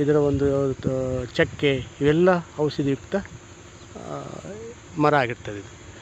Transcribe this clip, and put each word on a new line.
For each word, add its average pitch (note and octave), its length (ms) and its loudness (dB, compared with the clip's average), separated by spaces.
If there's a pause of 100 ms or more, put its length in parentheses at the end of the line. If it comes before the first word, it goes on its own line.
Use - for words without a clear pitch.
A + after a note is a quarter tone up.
ಇದರ D3 160 4
ಒಂದು, C#3 540 2
ಆ, C3 540 -2
ಚಕ್ಕೆ, C3+ 640 0 (140)
ಇವೆಲ್ಲ D#3+ 280 6 (320)
ಔಷಧಿಯುಕ್ತ, C#3+ 560 -2
ಆ, - 1080 -12 (760)
ಮರ D3 140 4
ಆಗಿರ್ತದೆ A#2 440 -2
ಇದು. G2 120 -14 (320)